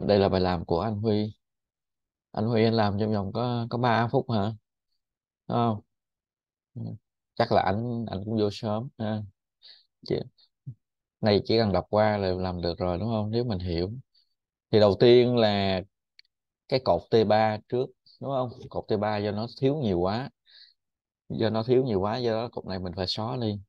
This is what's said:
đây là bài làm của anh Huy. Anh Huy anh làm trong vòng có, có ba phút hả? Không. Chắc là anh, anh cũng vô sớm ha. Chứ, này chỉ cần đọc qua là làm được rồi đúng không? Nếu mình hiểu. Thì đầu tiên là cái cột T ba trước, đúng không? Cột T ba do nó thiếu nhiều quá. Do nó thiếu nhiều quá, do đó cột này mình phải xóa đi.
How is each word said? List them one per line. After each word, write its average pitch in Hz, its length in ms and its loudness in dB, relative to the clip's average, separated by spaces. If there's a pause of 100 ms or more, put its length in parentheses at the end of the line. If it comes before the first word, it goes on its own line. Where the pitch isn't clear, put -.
đây 101 100 4
là 98 100 4
bài 92 120 2
làm 90 240 0
của 85 160 0
anh 107 220 -4
Huy. 107 320 0 (1000)
Anh 107 140 -2
Huy 113 180 2
anh 113 100 2
làm 104 260 0
trong 110 120 -2
vòng 101 200 -4
có, 120 380 -4
có 117 80 -4
ba 117 300 2
phút 127 220 -2
hả? 110 220 0 (960)
Không. 117 320 0 (1500)
Chắc 113 180 0
là 92 100 4
anh, 113 480 -2
anh 95 140 -6
cũng 110 140 -2
vô 104 140 2
sớm 113 360 -6 (100)
ha. 107 240 -4 (840)
Chứ, - 80 0 (1040)
này 101 240 4
chỉ 110 140 0
cần 104 140 2
đọc 90 180 0
qua 107 260 2
là 95 160 -2
làm 90 300 -4
được 85 160 -4
rồi 90 200 -2
đúng 104 100 -4
không? 107 220 -4
Nếu 120 140 -2
mình 107 140 -4
hiểu. 87 320 -2 (800)
Thì 110 100 6
đầu 101 200 6
tiên 123 360 6
là 98 460 2 (840)
cái 131 160 0
cột 87 260 2
T - 40 4 (140)
ba 107 300 2 (100)
trước, 127 180 -2 (340)
đúng 131 100 -8
không? 127 200 -4 (200)
Cột - 180 -8
T 104 120 0
ba 107 160 -2
do 104 140 -2
nó 107 160 -4 (140)
thiếu 135 160 0
nhiều 104 240 0
quá. 107 300 -2 (1000)
Do 110 220 -2
nó 110 120 -2
thiếu 127 220 4
nhiều 104 160 0
quá, 104 160 -2
do 120 160 -2
đó 110 200 -4
cột - 140 -12
này 95 120 -6
mình 92 180 -6
phải 95 100 -4
xóa 117 300 -6
đi. 107 320 -4